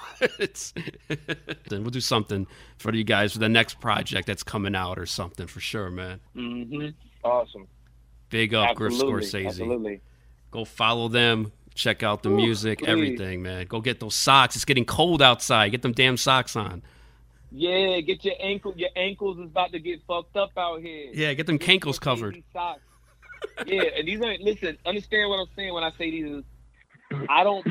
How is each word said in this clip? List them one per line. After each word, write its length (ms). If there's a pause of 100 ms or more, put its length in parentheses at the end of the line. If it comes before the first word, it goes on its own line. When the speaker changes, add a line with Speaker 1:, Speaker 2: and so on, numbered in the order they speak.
(200)
Speaker 1:
<laughs> 80 (120)
It's, 340
<laughs> 340 (600)
then 140
we'll 80
do 100
something 480 (300)
for 140
you 120
guys 280
for 60
the 100
next 320
project 460
that's 160
coming 320
out 240
or 80
something 400
for 140
sure, 300
man. 280 (160)
Speaker 2:
Mm-hmm. 540 (340)
Speaker 3:
Awesome. 460 (640)
Speaker 1:
Big 220
up, 220
Griff 200
Speaker 2:
Absolutely. 280
Speaker 1:
Scorsese. 240
Speaker 2:
Absolutely. 540 (500)
Speaker 1:
Go 140
follow 420
them. 460 (240)
Check 260
out 220
the 60
Speaker 2:
Ooh, 60
Speaker 1:
music, 440
Speaker 2:
please. 80
Speaker 1:
everything, 560
man. 220
Go 140
get 200
those 160
socks. 400
It's 80
getting 200
cold 380
outside. 480
Get 120
them 100
damn 240
socks 400
on. 260 (680)
Speaker 2:
Yeah, 480
get 240
your 160
ankle. 360
Your 200
ankles 420
is 80
about 240
to 80
get 300
fucked 280
up 220
out 240
here. 320
Speaker 1:
Yeah, 200
get 120
them 120
Speaker 2:
Get 220
Speaker 1:
cankles 140
Speaker 2:
some 60
Speaker 1:
covered. 420 (100)
Speaker 2:
socks. 280 (840)
Yeah, 160 (140)
and 120
these 120
are, 200
listen, 440
understand 460
what 80
I'm 160
saying 180
when 120
I 80
say 180
these 160
is, 180 (840)
I 160
don't 260